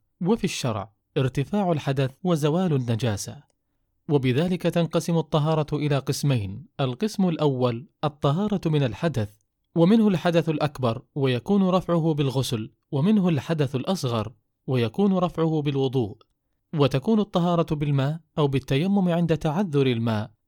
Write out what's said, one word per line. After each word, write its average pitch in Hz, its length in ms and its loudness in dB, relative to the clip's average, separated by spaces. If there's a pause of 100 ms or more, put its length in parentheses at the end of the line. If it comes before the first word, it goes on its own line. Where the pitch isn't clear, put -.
(200)
وفي 214 240 0
الشرع 107 480 -4 (240)
ارتفاع 143 560 0
الحدث 139 380 -2 (140)
وزوال 165 480 2
النجاسة. 117 720 -2 (640)
وبذلك 147 540 0
تنقسم 170 560 0
الطهارة 156 540 0
إلى 143 260 0
قسمين: 127 680 -2 (140)
القسم 180 480 -2
الأول 127 580 0 (180)
الطهارة 170 640 0
من 151 160 2
الحدث، 123 480 -2 (440)
ومنه 214 340 6
الحدث 170 400 2
الأكبر 143 540 -2 (120)
ويكون 147 540 2
رفعه 170 460 0
بالغسل، 131 560 -2 (220)
ومنه 180 360 2
الحدث 147 480 -2
الأصغر 120 560 -4 (340)
ويكون 131 480 2
رفعه 165 480 0
بالوضوء، 135 540 0 (580)
وتكون 151 460 2
الطهارة 170 540 0
بالماء 147 460 0 (180)
أو 147 100 2
بالتيمم 170 600 0
عند 165 300 0
تعذر 151 480 0
الماء 113 440 0 (180)